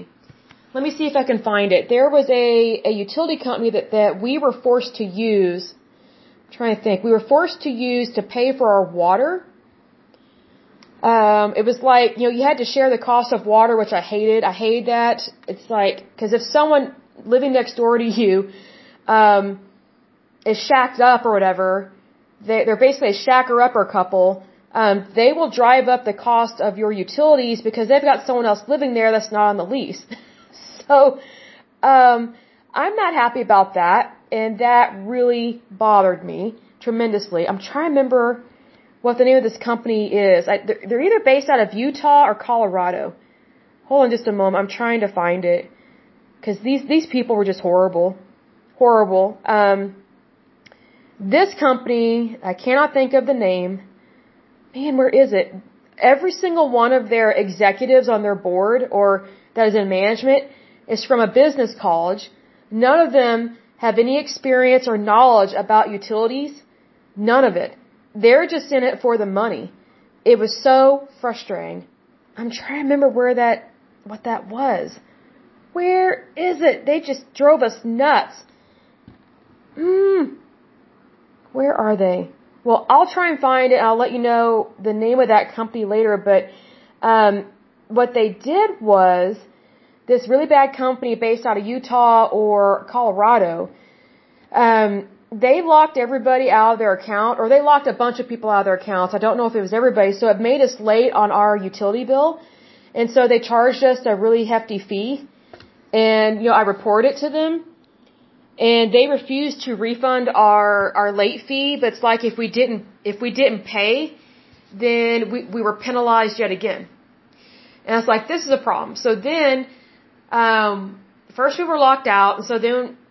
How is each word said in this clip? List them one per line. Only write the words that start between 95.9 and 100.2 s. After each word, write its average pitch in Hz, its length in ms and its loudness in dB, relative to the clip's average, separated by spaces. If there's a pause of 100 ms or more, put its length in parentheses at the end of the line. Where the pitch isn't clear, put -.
everybody 254 520 0
out 220 260 4
of 214 40 -4
their 214 140 0
account, 214 480 -4
or 226 80 -2
they 277 120 6
locked 285 280 2
a 226 40 -2
bunch 240 280 -4
of 247 80 -10
people 226 200 -8
out 202 120 2
of 196 60 -4
their 190 160 2
accounts. 185 320 -4
I 202 40 -4
don't 220 180 0
know 240 100 -2
if 233 100 -6
it 214 40 -2
was 190 120 -8
everybody. 214 400 2
So 208 160 -2